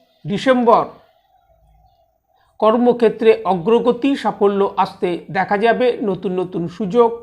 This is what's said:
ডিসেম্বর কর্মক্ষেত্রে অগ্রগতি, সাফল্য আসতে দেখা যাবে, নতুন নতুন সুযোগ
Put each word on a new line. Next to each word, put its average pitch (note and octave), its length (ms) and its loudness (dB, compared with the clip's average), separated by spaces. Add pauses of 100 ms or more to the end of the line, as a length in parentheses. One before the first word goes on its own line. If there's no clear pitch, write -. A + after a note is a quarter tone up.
(240)
ডিসেম্বর A3 600 2 (1800)
কর্মক্ষেত্রে A#3 720 2 (220)
অগ্রগতি, A#3+ 640 0
সাফল্য G3+ 440 -2 (160)
আসতে F#3+ 340 -4 (200)
দেখা F#3+ 280 -2
যাবে, A3+ 280 2 (160)
নতুন F#3 380 -4
নতুন F3 280 -6
সুযোগ A3+ 400 0 (140)